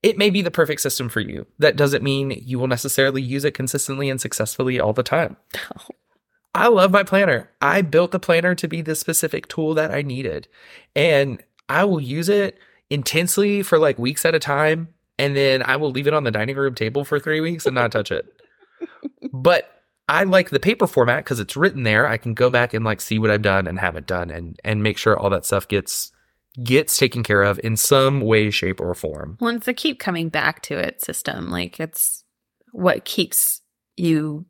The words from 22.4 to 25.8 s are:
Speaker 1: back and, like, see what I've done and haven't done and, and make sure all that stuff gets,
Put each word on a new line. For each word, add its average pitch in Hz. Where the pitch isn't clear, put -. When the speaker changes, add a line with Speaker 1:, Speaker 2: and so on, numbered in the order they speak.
Speaker 1:
back 123
and, 113
like, 104
see 110
what 110
I've 104
done 98
and 90
haven't 82
done 87
and, 85
and 107
make 107
sure 107
all 98
that 98
stuff -
gets, -